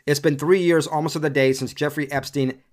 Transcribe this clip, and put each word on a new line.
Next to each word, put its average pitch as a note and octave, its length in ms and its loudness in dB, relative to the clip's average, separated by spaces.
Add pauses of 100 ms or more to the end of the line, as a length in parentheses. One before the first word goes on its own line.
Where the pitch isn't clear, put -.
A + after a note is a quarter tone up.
"It's C#3+ 140 2
been D3 180 2
three F3 240 4
years, E3 240 2
almost D#3 260 -2
to E3 60 -4
the D#3 100 -2
day, C3+ 240 2
since C3 220 -6
Jeffrey D3 360 -4
Epstein C3+ 520 -4 (100)